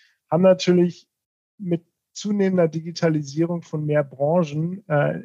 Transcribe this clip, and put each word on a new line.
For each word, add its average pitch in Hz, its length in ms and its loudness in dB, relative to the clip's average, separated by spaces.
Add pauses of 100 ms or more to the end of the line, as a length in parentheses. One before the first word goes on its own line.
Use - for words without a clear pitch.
(300)
haben 165 140 2
natürlich 180 640 2 (540)
mit 170 220 -4 (260)
zunehmender 190 560 0
Digitalisierung 160 920 -2
von 156 240 -8
mehr 147 180 0
Branchen, 156 840 -2
äh, 147 360 0